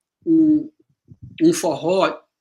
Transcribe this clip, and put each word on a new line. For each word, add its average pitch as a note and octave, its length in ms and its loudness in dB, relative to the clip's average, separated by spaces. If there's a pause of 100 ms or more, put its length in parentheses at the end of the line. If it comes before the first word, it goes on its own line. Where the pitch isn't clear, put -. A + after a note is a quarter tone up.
(260)
um, D4+ 420 2 (720)
um E3 120 4
forró E3 680 -2 (200)